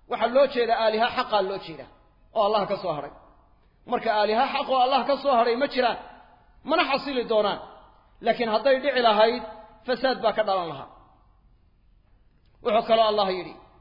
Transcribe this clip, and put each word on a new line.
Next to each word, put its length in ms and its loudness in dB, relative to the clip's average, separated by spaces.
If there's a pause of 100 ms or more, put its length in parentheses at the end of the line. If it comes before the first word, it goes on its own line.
waxaa 240 -2
loo 140 4
jeedaa 320 0
aaliha 300 2
xaqaa 320 0
loo 160 -4
jeedaa 320 -16 (440)
oo 120 2
Allah 220 2
ka 100 -4
soo 160 -4
hadhay. 180 -10 (760)
Marka 260 -4
aaliha 340 0
xaq 220 -4
oo 100 2
Allah 260 2
ka 120 0
soo 180 0
hadhay 200 2
ma 120 0
jiraan, 300 -2 (680)
mana 180 2
xasili 460 -4
doonaan. 300 0 (600)
Laakiin 280 0
hadday 300 2
dhici 220 0
lahayd, 420 4 (400)
fasaad 380 -2
baa 120 2
ka 100 0
dhalan 260 -2
lahaa. 200 -12 (1700)
Wuxuu 240 2
kaloo 200 4
Allah 240 2
yidhi, 220 -8 (280)